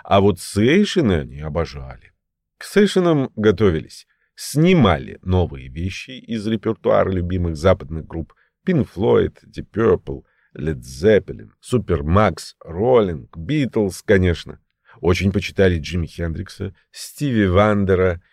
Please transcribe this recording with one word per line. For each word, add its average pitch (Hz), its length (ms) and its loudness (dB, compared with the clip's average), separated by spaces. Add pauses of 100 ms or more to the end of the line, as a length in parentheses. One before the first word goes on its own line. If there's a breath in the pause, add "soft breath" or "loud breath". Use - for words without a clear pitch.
а 95 180 2
вот 98 200 2
сейшены 123 800 0
они 65 200 -12
обожали. 73 720 -8 (460)
К - 60 -20
сейшенам 175 720 2
готовились, 101 720 0 (260)
снимали 120 880 2
новые 73 460 -2
вещи 90 440 -10
из 113 360 -8
репертуара 104 640 0
любимых 87 440 -2
западных 78 500 0
групп 82 260 -10 (340)
Pink 165 260 0
Floyd, 110 440 2 (100)
Deep 73 260 -14
Purple, 95 500 0 (340)
Led 76 240 -6
Zeppelin, 65 680 0 (120)
Supermax, 90 920 0 (120)
Rolling, 92 720 0
Beatles, 107 680 -4
конечно. 90 540 0 (420 soft breath)
Очень 90 320 0
почитали 92 460 0
Джимми 80 280 -6
Хендрикса, 85 680 -10 (160)
Стиви 120 560 -2
Вандера 95 760 2 (120)